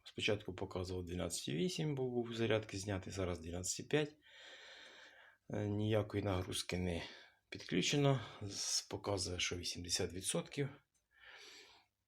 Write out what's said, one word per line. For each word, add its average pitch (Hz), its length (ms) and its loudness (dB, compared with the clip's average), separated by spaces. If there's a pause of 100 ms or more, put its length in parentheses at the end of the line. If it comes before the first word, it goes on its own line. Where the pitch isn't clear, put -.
Спочатку 101 500 0
показував 92 500 -2
дванадцять 87 440 -2
і 139 60 0
вісім, 165 400 2
бо 131 160 0
був 117 240 0
зарядки 110 440 2
знятий, 95 340 -2
зараз 90 260 0
дванадцять 85 420 -4
і - 20 -6
п'ять. 147 300 2 (1400)
Е, 104 160 0
ніякої 104 560 4
нагрузки 90 560 2
не 87 240 2 (460)
підключено. 139 720 4 (220)
З-, - 400 -2
показує, 95 560 -2
що - 180 0
вісімдесят 87 560 0
відсотків. 139 560 -2 (1400)